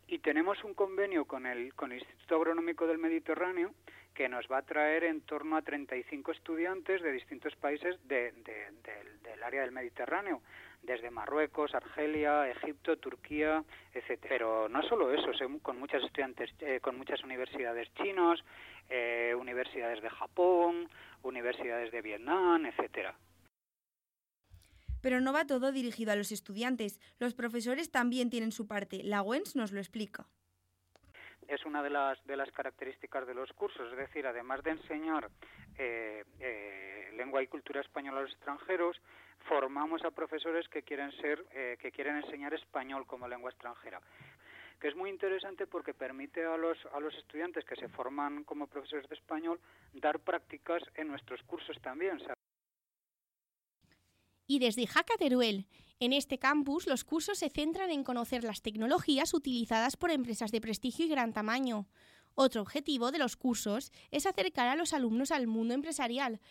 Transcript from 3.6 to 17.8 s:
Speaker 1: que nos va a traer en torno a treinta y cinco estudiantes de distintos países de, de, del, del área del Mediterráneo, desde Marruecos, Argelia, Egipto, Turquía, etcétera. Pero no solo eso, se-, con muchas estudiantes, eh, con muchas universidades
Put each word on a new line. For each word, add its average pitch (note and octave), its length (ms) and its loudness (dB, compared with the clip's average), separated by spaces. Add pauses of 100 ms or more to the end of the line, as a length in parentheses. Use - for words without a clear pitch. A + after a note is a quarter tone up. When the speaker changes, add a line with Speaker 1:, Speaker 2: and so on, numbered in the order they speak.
Speaker 1:
que C3+ 120 0
nos B2 240 -4
va C3 60 2
a C3+ 60 2
traer D#3 400 4
en D#3+ 180 2
torno D#3 340 -2
a D#3 60 4
treinta C#3+ 340 -6
y B2 80 -4
cinco D3 280 -6
estudiantes F3+ 720 -2
de D#3 80 2
distintos C3+ 440 -6
países D3+ 400 -2 (120)
de, A#2+ 240 2
de, G#2+ 400 -12 (120)
del, G#2 380 -14
del A2 220 -12
área B2 180 -2
del B2+ 100 -2
Mediterráneo, C3 720 -2 (400)
desde A#2+ 300 -4
Marruecos, D3 640 0
Argelia, D3 760 2
Egipto, D#3 480 -2
Turquía, D3+ 680 0 (300)
etcétera. - 360 -6
Pero A2+ 380 2
no B2+ 220 0
solo E3+ 240 4
eso, D3+ 220 2
se-, C#3 260 -2
con B2 180 -6
muchas C3+ 240 0
estudiantes, C3 460 -4 (100)
eh, C#3 220 -2
con C3 160 -2
muchas C3+ 260 -4
universidades B2 680 -4